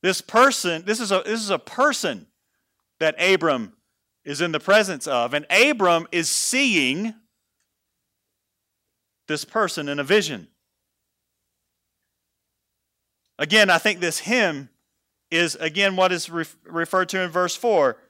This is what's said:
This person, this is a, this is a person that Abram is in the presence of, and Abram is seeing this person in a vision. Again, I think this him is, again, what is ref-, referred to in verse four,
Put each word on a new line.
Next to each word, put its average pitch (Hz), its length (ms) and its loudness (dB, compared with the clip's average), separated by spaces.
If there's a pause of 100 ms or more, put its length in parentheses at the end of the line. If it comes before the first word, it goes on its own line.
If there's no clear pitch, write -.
This 180 180 -2
person, 190 640 2
this 214 140 -2
is 208 140 -2
a, 185 120 2
this 226 160 -4
is 208 100 -6
a 175 100 -2
person 190 640 -2 (720)
that 156 240 2
Abram 160 540 0 (480)
is 143 160 -8
in 175 100 0
the 156 80 -2
presence 190 480 2
of, 123 260 0
and 147 160 -4
Abram 196 640 2
is 170 180 -2
seeing 214 880 0 (2250)
this 151 160 -4
person 170 440 -4
in 143 120 -4
a 139 40 -2
vision. 151 440 0 (3000)
Again, 190 320 4
I 165 80 4
think 185 220 0
this 170 180 -2
him 175 520 -2 (600)
is, 165 240 0
again, 185 400 -2
what 185 160 2
is 175 180 -6
ref-, 165 360 -8
referred 170 460 -2
to 190 100 -4
in 180 100 -4
verse 180 240 -2
four, 160 420 2 (140)